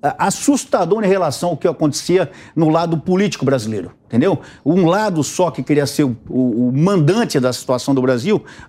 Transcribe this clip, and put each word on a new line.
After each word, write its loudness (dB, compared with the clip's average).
a-, -2
assustador 0
em 2
relação 0
ao -4
que -2
acontecia 0
no 2
lado 0
político -2
brasileiro, -2
entendeu? 0
Um 2
lado 0
só -2
que -8
queria 2
ser -2
o, -2
o, 0
o -2
mandante 2
da 0
situação -2
do 0
Brasil, 0